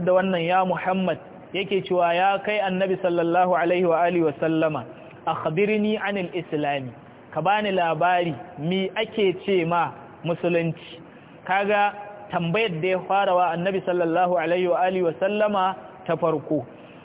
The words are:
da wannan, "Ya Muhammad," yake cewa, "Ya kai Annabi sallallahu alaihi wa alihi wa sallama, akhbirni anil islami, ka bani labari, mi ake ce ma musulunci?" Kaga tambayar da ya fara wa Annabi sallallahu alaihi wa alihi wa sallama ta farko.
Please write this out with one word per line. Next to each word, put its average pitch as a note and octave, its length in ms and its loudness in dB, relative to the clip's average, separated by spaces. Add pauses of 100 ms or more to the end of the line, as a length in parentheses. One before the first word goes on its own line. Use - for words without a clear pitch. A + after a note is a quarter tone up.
da F#3 80 4
wannan, F#3 280 2
"Ya F#3 240 2
Muhammad," F3+ 520 0 (360)
yake F#3+ 280 -2
cewa, F3 340 2
"Ya G3 240 2
kai G#3 200 -2
Annabi F#3+ 380 0
sallallahu F3 580 2
alaihi F3 300 2
wa E3 160 4
alihi F3 240 2
wa D3+ 140 0
sallama, D#3+ 440 0 (440)
akhbirni G#3 720 0
anil F#3+ 320 -4
islami, D3 560 -4 (420)
ka D#3 100 -4
bani G3+ 300 0
labari, E3+ 600 2 (240)
mi F#3 380 -2
ake G#3+ 400 0 (100)
ce F#3 200 2
ma E3 260 0 (340)
musulunci?" E3+ 720 -2 (480)
Kaga G3+ 480 2 (380)
tambayar F3 500 0
da F3+ 60 0
ya F#3 120 0
fara F#3+ 360 2
wa F3+ 180 4
Annabi F3+ 320 -2
sallallahu F3+ 520 2
alaihi E3+ 300 2
wa E3+ 140 2
alihi F#3 220 2
wa E3 160 0
sallama G3+ 560 2 (320)
ta E3 80 0
farko. D#3 500 0 (400)